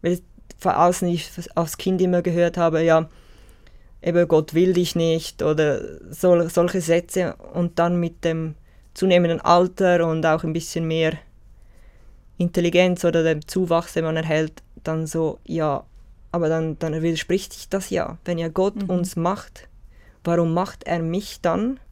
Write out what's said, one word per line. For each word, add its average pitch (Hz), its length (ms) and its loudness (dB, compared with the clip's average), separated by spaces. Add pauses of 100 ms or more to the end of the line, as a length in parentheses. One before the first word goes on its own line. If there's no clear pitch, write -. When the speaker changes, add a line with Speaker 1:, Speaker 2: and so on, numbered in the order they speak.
Speaker 1:
Weil 175 180 -2 (400)
von - 140 0
außen 175 360 2
ich 170 200 -4 (260)
als 165 220 -4
Kind 190 240 -2
immer 180 200 2
gehört 175 340 0
habe, 165 280 2
ja, 160 260 4 (920)
eben 170 260 2
Gott 156 260 2
will 180 200 4
dich 175 220 0
nicht 165 460 -2
oder 151 400 0 (320)
sol-, 170 360 4
solche 175 320 0
Sätze 170 540 -2 (180)
und 175 260 -2
dann 175 200 2
mit 170 240 -6
dem 160 300 -4 (400)
zunehmenden 175 480 2
Alter 175 680 4
und 160 180 -2
auch 160 180 2
ein 160 100 -4
bisschen 165 340 -6
mehr 160 260 0 (1200)
Intelligenz 175 680 2
oder 170 200 2
dem 160 240 0
Zuwachs, 170 460 0
den 170 100 0
man 160 120 -2
erhält, 160 460 -2 (220)
dann 160 240 -4
so, 160 380 -2
ja, 156 380 -2 (480)
aber 170 180 0
dann, 160 300 -2
dann 156 220 -4
widerspricht 170 520 -2
sich - 160 -18
das 190 200 -6
ja. 170 360 -4
Wenn 175 120 -4
ja 165 120 -4
Gott 190 260 -2
Speaker 2:
Mhm. 202 140 -6
Speaker 1:
uns 180 260 -2
macht, 175 520 -6 (560)
warum 170 300 0
macht 180 300 -4
er 170 160 -2
mich 170 420 -6
dann 208 380 -2 (120)